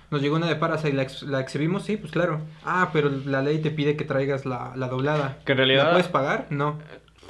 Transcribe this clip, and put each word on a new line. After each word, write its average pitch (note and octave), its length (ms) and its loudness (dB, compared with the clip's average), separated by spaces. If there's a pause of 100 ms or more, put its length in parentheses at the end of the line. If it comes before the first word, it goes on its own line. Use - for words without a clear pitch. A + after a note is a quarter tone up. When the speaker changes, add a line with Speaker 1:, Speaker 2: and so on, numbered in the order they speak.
(120)
Speaker 1:
nos D3 100 0
llegó D3 140 2
una E3+ 120 2
de D3+ 100 0
Parasite, D#3 360 0
¿la C3+ 100 2
ex-, - 200 -10
la C3+ 160 -2
exhibimos? D#3 440 -2
Sí, G#3 120 -2
pues - 160 -8
claro. D#3+ 300 0 (240)
Ah, F3 260 0
pero D3 180 2
la C3+ 320 -2
ley D3+ 180 2
te D#3 120 0
pide D3 240 2
que D3 80 -4
traigas C3+ 420 -2
la, B2 300 -6
la C3 140 -2
doblada. C3+ 560 0
Speaker 2:
Que C#3+ 80 4
en B2+ 60 2
realidad C3+ 260 6
Speaker 1:
¿La E3 60 4
puedes F3 180 4
pagar? D#3 400 0
No. D3+ 280 -2 (520)